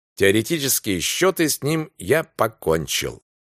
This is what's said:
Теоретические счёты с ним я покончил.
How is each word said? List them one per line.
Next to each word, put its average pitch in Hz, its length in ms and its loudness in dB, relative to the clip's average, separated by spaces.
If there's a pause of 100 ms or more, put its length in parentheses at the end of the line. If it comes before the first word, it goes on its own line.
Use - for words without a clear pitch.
(160)
Теоретические 110 840 2
счёты 175 480 0
с - 140 -4
ним 156 340 -4
я 98 280 0
покончил. 82 1000 -2 (280)